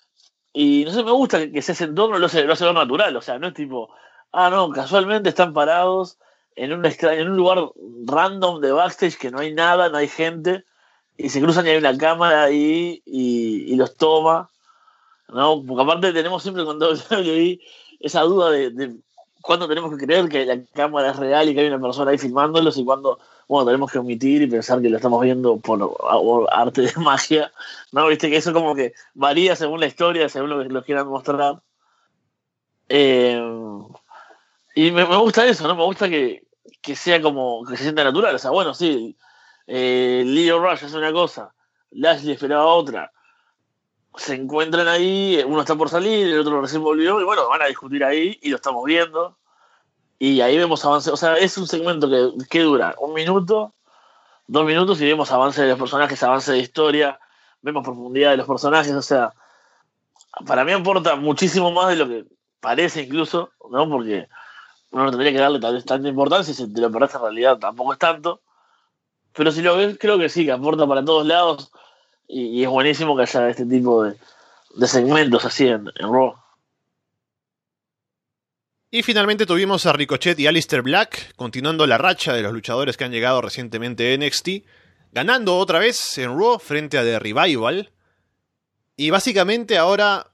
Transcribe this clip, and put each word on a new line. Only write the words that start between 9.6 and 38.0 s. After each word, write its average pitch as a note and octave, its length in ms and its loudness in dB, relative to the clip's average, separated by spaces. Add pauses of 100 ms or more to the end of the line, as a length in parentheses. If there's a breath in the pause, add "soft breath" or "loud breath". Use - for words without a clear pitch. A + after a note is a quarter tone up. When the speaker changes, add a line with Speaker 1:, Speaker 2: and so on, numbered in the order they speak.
Speaker 1:
no D3+ 80 -4
hay D3 100 0
gente, E3 560 -4 (540)
y C3+ 120 -6
se C3+ 120 -2
cruzan E3 240 2
y D#3+ 60 2
hay D#3 60 4
una C#3 200 2
cámara D#3+ 460 2
ahí D#3 640 0
y, A#2+ 680 -4
y - 20 2
los - 220 0
toma, D#3+ 520 2 (800 soft breath)
¿no? C#3+ 380 0
Porque B2+ 180 0
aparte F3 300 0
tenemos E3+ 300 -2
siempre F#3 200 -6
con D3+ 160 -6
<laughs> - 0 -
W D#3+ 300 0
W F3 420 0
E F3 80 -8 (400 loud breath)
esa D3+ 220 -2
duda E3+ 300 2
de, C#3 180 0
de B2 260 -10 (460)
cuándo F3 260 -2
tenemos D#3 240 -4
que C#3 140 -10
creer E3+ 240 2
que C#3 160 -2
la B2 120 -2 (160)
cámara C#3+ 380 0
es C#3 60 -8
real C#3+ 320 2
y C#3+ 40 0
que C3+ 80 2
hay D3+ 60 2
una C#3 140 -4
persona C3 300 -2
ahí C#3+ 60 2
filmándolos C#3+ 600 0
y B2+ 80 -2
cuándo, C3+ 340 0 (280 soft breath)
bueno, C#3 180 2
tenemos C3 260 0
que C3+ 80 -2
omitir B2+ 440 0
y C3+ 40 2
pensar A#2+ 340 0
que A#2+ 80 2
lo A2 80 2
estamos A#2+ 240 2
viendo B2+ 360 2
por, A2 220 -2 (180)
por A2+ 540 2
arte A#2+ 300 2
de B2 120 0
<laughs> - 40 -14
magia, D3+ 540 0 (400 loud breath)
¿no? D3+ 160 2
Viste D#3 220 2
que D3+ 80 2
eso D#3+ 160 -2
como D#3+ 220 0
que B2+ 180 -2 (200 soft breath)
varía D#3 420 2
según D#3 240 -4
la D#3 80 0
historia, E3+ 420 0
según C#3+ 220 -6
lo C#3+ 120 -4
que C3 60 -10
los C3 160 -6
quieran C#3 220 -4
mostrar. C#3+ 540 -4 (1300)
Eh, B2 540 2 (1300 loud breath)
y D#3+ 160 4
me, F3 140 4
me F3 120 4
gusta A3 280 4
eso, E3+ 220 0
¿no? F3 80 0
Me E3+ 80 -2
gusta F#3+ 260 -2
que, C3+ 340 -2 (380)
que C#3+ 140 -10
sea E3+ 260 0
como, C3 440 -4
que B2 120 -10
se C3 60 -6
sienta D3+ 200 0